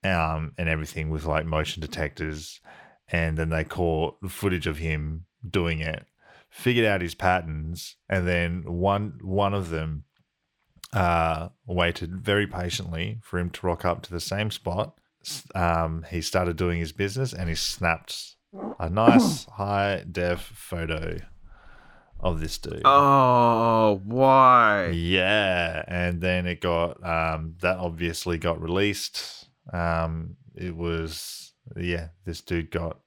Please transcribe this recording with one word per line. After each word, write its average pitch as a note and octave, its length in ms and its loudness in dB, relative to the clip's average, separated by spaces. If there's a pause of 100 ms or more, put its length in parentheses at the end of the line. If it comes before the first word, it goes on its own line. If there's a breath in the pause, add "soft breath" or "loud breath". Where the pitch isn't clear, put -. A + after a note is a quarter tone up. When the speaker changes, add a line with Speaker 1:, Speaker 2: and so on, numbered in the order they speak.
Speaker 1:
um, D#2+ 520 0
and E2 120 -2
everything D#2 400 -4
with, D2+ 160 -4
like, D#2 200 0
motion D#2 360 -2
detectors. D2+ 800 -8 (480 soft breath)
And D#2+ 280 0
then D#2+ 120 -2
they D#2+ 140 -2
caught E2 540 -2 (120)
footage F2+ 380 -2
of D#2 100 -4
him D#2 480 -4 (240)
doing E2+ 300 0
it, D#2 260 -6 (440 soft breath)
figured A#2+ 360 2
out G2+ 160 2
his E2+ 140 -4
patterns, E2 800 -2 (120)
and F#2 200 0
then F2 380 0
one, F#2+ 560 0
one G2 320 0
of F#2+ 160 -2
them, D#2 340 -4 (920)
uh, E2+ 560 2 (160)
waited F2 580 -2
very G2+ 240 2
patiently F2+ 760 -6
for - 160 -4
him F2 100 -2
to - 180 -6
rock E2+ 160 -2
up E2+ 200 0
to - 80 -14
the E2+ 100 -6
same G2+ 300 -4
spot. G2+ 460 -6 (280)
S-, - 300 -12
um, E2 540 0
he E2+ 120 -4
started F2 360 0
doing F2 220 0
his D#2+ 120 -6
business, A2+ 420 -4
and F2 160 -4
he E2 60 -2
snapped - 800 -4 (440)
a E2+ 100 -4
nice D3 560 6
Speaker 2:
<clears throat> - 120 -20
Speaker 1:
high G2+ 520 0
def F2 320 0
photo E2 760 -6 (1000 soft breath)
of E2+ 200 0
this D#2+ 200 -8
dude. - 260 -10
Speaker 2:
Oh, A#2+ 1200 6
why? B2 840 8
Speaker 1:
Yeah, F2 1000 2
and F2 340 0
then F2+ 240 0
it F2 160 -4
got, E2+ 420 0
um, E2 580 -2
that F2+ 160 2
obviously E2+ 600 -2
got E2 240 -2
released. - 880 -2 (260)
Um, E2 640 -2 (180)
it F2 220 -10
was, E2 800 -6 (220)
yeah, F2 340 -4 (160)
this E2+ 160 -10
dude E2+ 280 -4
got E2+ 380 -6